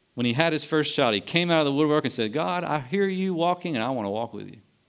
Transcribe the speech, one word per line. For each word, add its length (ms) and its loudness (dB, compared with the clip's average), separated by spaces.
When 100 0
he 80 2
had 200 4
his 120 -2
first 300 0
child, 180 4
he 80 0
came 280 0
out 100 4
of 60 2
the 60 2
woodwork 320 2
and 80 -2
said, 220 -4
"God, 300 -2
I 160 -2
hear 280 0
you 260 -2
walking 420 0
and 80 0
I 60 -2
want 160 -4
to 40 -2
walk 240 -4
with 160 -12
you." 80 -20